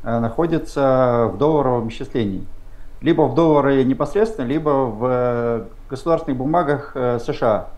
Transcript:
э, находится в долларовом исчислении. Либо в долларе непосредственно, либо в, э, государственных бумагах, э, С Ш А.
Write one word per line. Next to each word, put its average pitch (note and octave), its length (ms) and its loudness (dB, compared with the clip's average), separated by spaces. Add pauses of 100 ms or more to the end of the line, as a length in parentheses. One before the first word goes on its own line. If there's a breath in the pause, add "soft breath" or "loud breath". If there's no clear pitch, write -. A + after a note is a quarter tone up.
э, A#2 160 -2
находится C3 1120 2
в G#2 40 -8
долларовом B2+ 500 2
исчислении. G2+ 580 -4 (540 soft breath)
Либо E3 220 2
в B2+ 140 2
долларе C#3 500 4
непосредственно, C#3 600 0
либо D3+ 240 -2
в, B2+ 400 0
э, A#2+ 540 0 (260)
государственных D3 500 -2
бумагах, D3 560 -2
э, B2 240 0
С C3 120 -6
Ш C#3 160 -2
А. G2 200 0 (100)